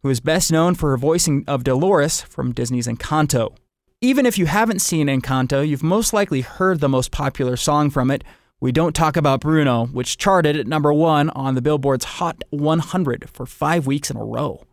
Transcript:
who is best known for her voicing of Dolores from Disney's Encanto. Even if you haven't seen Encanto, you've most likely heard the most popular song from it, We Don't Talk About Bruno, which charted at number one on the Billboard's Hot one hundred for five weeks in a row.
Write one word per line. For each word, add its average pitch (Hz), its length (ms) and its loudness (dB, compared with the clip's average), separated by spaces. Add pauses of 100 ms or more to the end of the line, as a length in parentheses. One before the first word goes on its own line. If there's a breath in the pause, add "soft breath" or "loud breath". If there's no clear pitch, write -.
who 143 60 -4
is 131 140 0
best 160 280 0
known 165 240 2
for 160 180 0
her 131 60 0
voicing 147 480 0
of 131 200 -4
Dolores 151 560 2
from 127 320 -6
Disney's 120 340 -2
Encanto. 123 640 0 (460)
Even 254 260 2
if 240 120 2
you 190 80 2
haven't 208 340 0
seen 156 280 0
Encanto, 135 600 0
you've 143 160 -2
most 196 300 0
likely 202 260 0
heard 185 400 -2
the 147 80 0
most 131 240 0
popular 135 460 -4
song 147 320 2
from 135 220 0
it, 143 120 -4 (380 soft breath)
We 127 100 0
Don't 156 240 2
Talk 156 220 2
About 139 240 2
Bruno, 143 460 2
which 127 300 -6
charted 170 380 2
at 131 120 -4
number 147 260 2
one 156 380 2
on 135 240 -4
the 127 60 0
Billboard's 139 440 0
Hot - 440 -6
one 151 300 0
hundred 156 500 -4
for - 160 -12
five 151 400 -2
weeks 139 240 -2
in 135 60 -6
a 110 80 -8
row. 117 500 -6